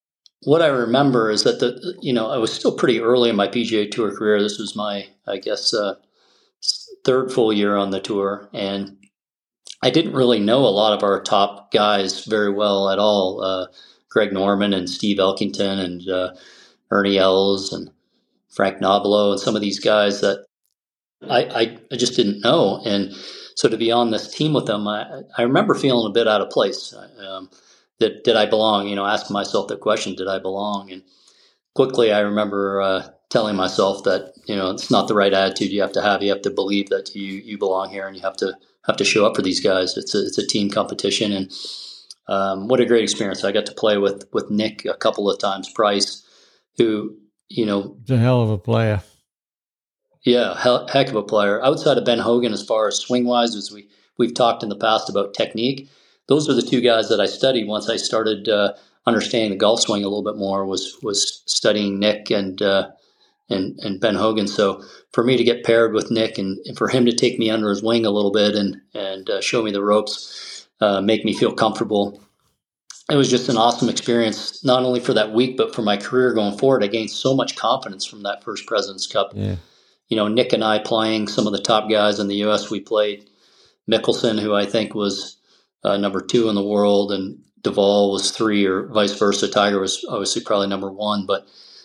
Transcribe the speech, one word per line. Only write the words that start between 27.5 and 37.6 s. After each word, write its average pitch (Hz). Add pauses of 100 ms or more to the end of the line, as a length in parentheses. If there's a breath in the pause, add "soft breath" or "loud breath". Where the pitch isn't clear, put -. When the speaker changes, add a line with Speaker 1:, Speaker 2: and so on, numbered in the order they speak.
Speaker 1:
that, -
did 117
I 107
belong? 107
You 101
know, 98
asking 104
myself 98
the 104
question, 107
"Did 92
I 98
belong?" 98
And 95 (720 soft breath)
quickly, 127
I 104
remember, 101
uh, 95 (220)
telling 107
myself 95
that, 95 (120)
you 113
know, 95
it's -
not 101
the 113
right 101
attitude 95
you 101
have 101
to 98
have. 101
You 101
have 98
to 101
believe 101
that 98
you, 98
you 104
belong 95